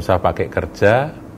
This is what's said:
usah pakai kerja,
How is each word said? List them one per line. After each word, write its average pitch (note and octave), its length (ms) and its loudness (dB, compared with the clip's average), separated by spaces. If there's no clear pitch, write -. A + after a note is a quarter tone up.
usah F#2 160 2
pakai F2+ 320 0
kerja, A2 640 2